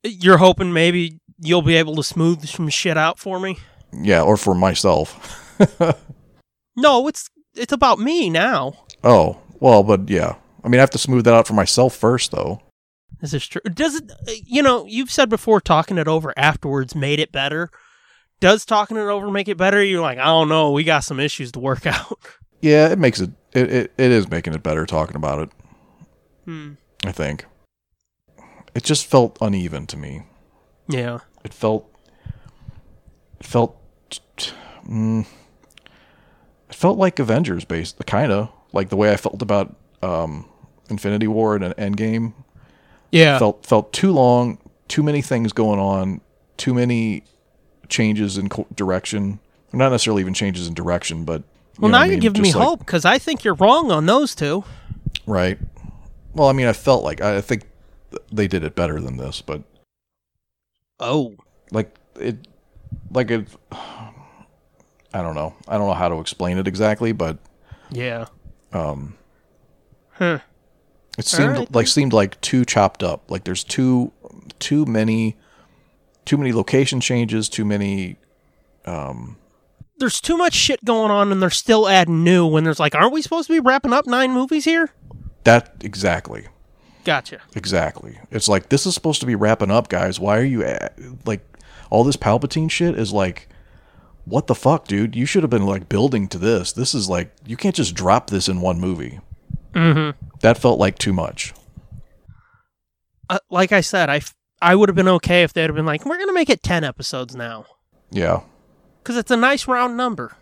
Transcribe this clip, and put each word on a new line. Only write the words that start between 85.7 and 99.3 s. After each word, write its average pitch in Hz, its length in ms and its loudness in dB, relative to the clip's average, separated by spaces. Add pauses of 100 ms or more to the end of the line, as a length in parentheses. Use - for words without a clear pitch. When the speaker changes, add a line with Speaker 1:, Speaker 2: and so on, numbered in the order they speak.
Speaker 2:
exactly. 87 640 -6 (580)
Speaker 1:
Gotcha. - 360 -4 (140)
Speaker 2:
Exactly. 85 640 -4 (120)
It's - 180 -2
like, 98 220 0
"This 135 160 2
is 175 80 -2
supposed - 260 -4
to 127 60 -6
be 123 80 0
wrapping 104 360 2
up, 113 180 2
guys. 90 320 -2
Why 101 180 2
are 123 60 2
you, 120 200 -2
a-, - 260 -6 (360)
like, 107 140 -4 (500)
all 113 140 6
this 139 120 2
Palpatine 151 540 0
shit 170 280 -2
is 104 140 -4
like, 95 360 -2 (800)
what 123 200 -2
the 123 80 0
fuck, 151 320 2
dude? 104 300 -2
You 127 100 -2
should 180 160 0
have 135 80 -2
been, 104 160 2
like, 95 220 -4
building 107 400 0
to 90 100 -10
this. 95 340 0
This 123 220 -4
is 101 160 -4
like, 90 240 -4 (100)
you 113 120 -12
can't 190 180 -2
just 98 200 -2
drop 95 360 2
this 98 180 -2
in 92 140 -2
one 90 180 -2
movie." 85 400 -6 (540)